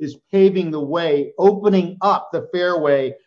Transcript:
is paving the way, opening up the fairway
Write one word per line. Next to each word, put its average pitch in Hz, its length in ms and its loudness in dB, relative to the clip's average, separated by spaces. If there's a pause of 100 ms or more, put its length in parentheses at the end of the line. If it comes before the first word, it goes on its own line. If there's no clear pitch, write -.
is 147 160 -10 (160)
paving 190 400 2
the 151 80 -6
way, 143 580 -2
opening 196 600 2
up 190 320 0
the 156 200 -8
fairway 151 600 0 (120)